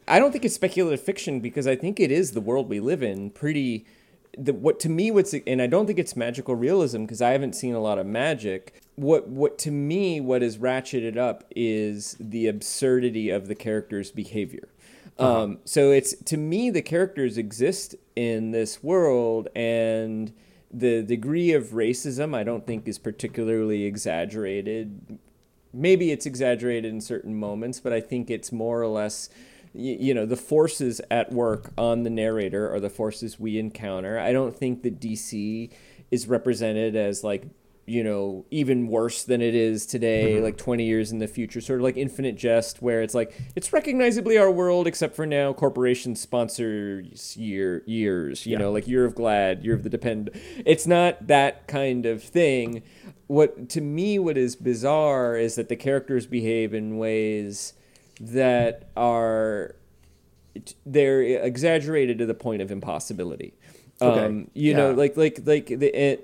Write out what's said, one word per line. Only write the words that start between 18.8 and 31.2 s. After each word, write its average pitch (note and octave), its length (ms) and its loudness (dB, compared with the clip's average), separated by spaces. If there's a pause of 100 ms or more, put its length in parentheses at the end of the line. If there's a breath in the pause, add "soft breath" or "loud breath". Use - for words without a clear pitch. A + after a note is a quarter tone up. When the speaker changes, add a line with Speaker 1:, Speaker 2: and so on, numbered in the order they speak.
Speaker 1:
world, B2+ 720 2
and A2+ 800 -2 (420 soft breath)
the A#2 280 2
degree C3+ 480 0
of C3+ 160 4
racism C#3 680 -2
I A2 80 -2
don't A2+ 220 -4
think A2+ 220 -6
is G#2 100 -6
particularly A2 880 -2
exaggerated. G2+ 1300 -6 (520)
Maybe E3+ 400 4
it's - 140 -4
exaggerated B2 640 0
in A2 80 -8
certain G#2+ 360 -8
moments, G#2+ 440 -6
but B2 140 -4
I A2+ 80 0
think B2 300 -6
it's - 200 -6
more A#2 300 -2
or A2+ 60 0
less, G#2+ 420 -4 (460 soft breath)
y-, B2 240 -6
you C3 160 2
know, A2 100 0
the A#2 100 0
forces D3+ 640 0 (120)
at A#2 200 0